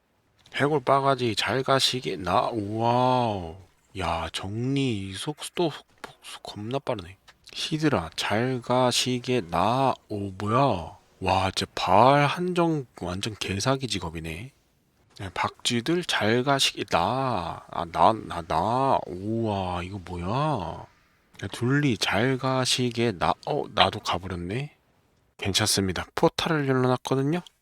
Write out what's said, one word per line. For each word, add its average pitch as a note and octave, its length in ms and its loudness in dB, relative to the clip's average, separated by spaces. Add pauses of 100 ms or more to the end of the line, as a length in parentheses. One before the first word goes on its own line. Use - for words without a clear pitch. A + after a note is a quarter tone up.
(540)
해골 C#3+ 280 2
바가지 C3+ 520 2
잘 B2 280 -2
가시게 B2+ 540 0
나. F#2 360 0
와우. A2+ 1000 0 (420)
야, E2 360 -2
정리 A2+ 800 -4
속도, - 580 -4
속도 - 400 -18 (320)
겁나 A2 340 -8
빠르네. G2 400 -6 (360)
히드라 C3+ 600 0
잘 A#2+ 460 -2
가시게 B2 880 2
나. A2 460 2 (140)
오, G2+ 220 -4
뭐야. G#2 680 0 (240)
와, F#2+ 300 4
진짜 - 220 -4
발 C3 540 6
한정 E3+ 580 0 (160)
완전 F#2+ 380 -4
개사기 B2+ 480 -2
직업이네. E2+ 640 -8 (680)
네, G2 160 -10
박쥐들 B2 680 -2
잘 A#2 380 2
가시게 C3+ 420 0
나. F#2+ 840 0
아, - 160 -4
나, E2+ 280 4
나, F2 280 -6
나. G#2 640 0
우와, G2 800 -4
이거 F#2+ 200 -8
뭐야. F2 220 -6 (1160)
야, G2 80 -6
둘리 C3 480 2
잘 B2+ 400 0
가시게 B2 760 0
나. E2 220 0 (100)
어, - 180 -2 (120)
나도 G2 240 4
가버렸네. F#2 760 -6 (600)
괜찮습니다. G2 800 0
포탈을 D#3+ 520 0
열어놨거든요. C3+ 720 2 (200)